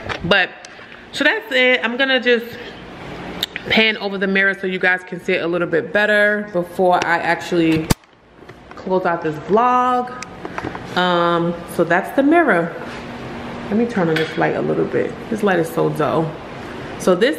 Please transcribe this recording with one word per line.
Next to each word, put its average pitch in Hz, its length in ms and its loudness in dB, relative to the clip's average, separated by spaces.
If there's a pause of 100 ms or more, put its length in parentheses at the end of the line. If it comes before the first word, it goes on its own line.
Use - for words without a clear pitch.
(260)
But, 185 240 4 (640)
so - 100 -2
that's 320 280 0
it. 254 320 4
I'm 233 140 -2
gonna 262 220 2
just 233 260 2 (1200)
pan 220 300 4
over 196 200 -4
the 196 100 0
mirror 196 260 4
so 185 140 -4
you 185 100 -2
guys 185 260 2
can 175 160 -10
see 185 140 0
it 175 80 2
a 156 60 -2
little 175 200 0
bit 160 260 0
better 208 580 4
before 180 540 2
I 170 120 2
actually 165 680 0 (840)
close 185 340 -2
out 170 160 0
this 160 140 -4 (120)
vlog. 247 600 2 (880)
Um, 170 580 2 (200)
so 180 80 2
that's 170 320 0
the 277 80 4
mirror. 277 520 4 (920)
Let 208 80 0
me 233 80 4
turn 190 240 0
on 160 60 2
this 156 220 -4
light 156 180 2
a - 60 -2
little - 240 0
bit. - 280 -2 (160)
This 208 140 -2
light 190 160 4
is 160 100 0
so 156 200 0
dull. 151 400 0 (720)
So 185 160 4
this 247 240 2